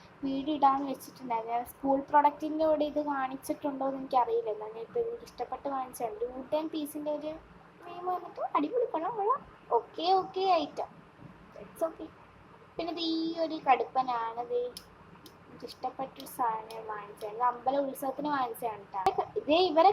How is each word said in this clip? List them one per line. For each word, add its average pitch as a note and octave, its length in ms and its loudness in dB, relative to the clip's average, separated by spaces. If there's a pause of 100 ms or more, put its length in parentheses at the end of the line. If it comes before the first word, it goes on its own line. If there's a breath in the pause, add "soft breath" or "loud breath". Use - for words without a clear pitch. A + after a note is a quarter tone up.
(240 loud breath)
വീഡിയോ C#4 360 -2
ഇടാമെന്ന് C#4 340 4
വെച്ചിട്ടുണ്ടായിരുന്നു. A#3 640 -6
ഞാൻ A#3+ 80 -2 (100)
സ്കൂൾ C#4 240 2 (120)
പ്രൊഡക്റ്റിൻ്റെ D4 600 4
കൂടെ D4+ 220 4
ഇത് D4 80 0 (120)
കാണിച്ചിട്ടുണ്ടോ C4+ 760 -4
എന്ന് C4+ 100 -4
എനിക്കറിയില്ല. C4+ 560 2
എന്നാൽ G#4+ 180 -10
ഞാൻ A4+ 140 -10
ഇപ്പോൾ A#4+ 160 -2
എനിക്ക് A#4 260 -8
ഇഷ്ടപ്പെട്ട് C4 460 -6
വാങ്ങിച്ചതാണ്. B3+ 440 -4
ഒരു A#3+ 140 -2
വുഡൻ D4+ 400 -2
പീസിൻ്റെ D4+ 460 -4
ഒരു D4+ 120 -6 (480)
ക്രീം F4 320 -12
വന്നിട്ട് F4+ 300 -6 (140)
അടിപൊളി A4 380 2
പണം E4+ 280 -2
ഉള്ള A4 120 4 (420)
ഓക്കെ, F#4 280 -2 (160)
ഓക്കെ - 220 -2 (200)
ഐറ്റം. - 260 -6 (760)
It's - 240 -8
okay. D#4+ 200 -6 (680)
പിന്നെ E4+ 200 -4
ഇത് E4 60 -6 (140)
ഈ D#4+ 40 0 (260)
ഒരു D#4+ 120 -2 (100)
കടുപ്പനാണ്. A#3+ 800 2
ഇത് A#3+ 100 -4 (920)
എനിക്ക് - 240 -16
ഇഷ്ടപ്പെട്ടൊരു C4+ 680 -8
സാധനം A3 360 -2
ഞാൻ A3+ 200 -10
വാങ്ങിച്ചതാണ്. G#3 440 -10
ഇത് A#3+ 120 0
അമ്പല A#3+ 260 0 (100)
ഉത്സവത്തിന് C4+ 520 -4
വാങ്ങിച്ചതാണ് A3+ 560 -4
ട്ടോ. F4+ 320 0 (160)
ഇത് C#4+ 120 2 (180)
ഇവരെ D#4+ 220 8